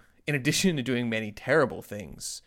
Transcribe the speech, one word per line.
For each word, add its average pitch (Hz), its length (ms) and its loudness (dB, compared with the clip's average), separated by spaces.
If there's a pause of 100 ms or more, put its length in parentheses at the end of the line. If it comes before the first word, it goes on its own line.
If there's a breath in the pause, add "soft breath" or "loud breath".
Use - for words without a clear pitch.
(280 soft breath)
in 147 80 0
addition 151 400 2
to 131 80 -2
doing 120 260 0
many 110 220 -2
terrible 139 500 2
things, - 640 -12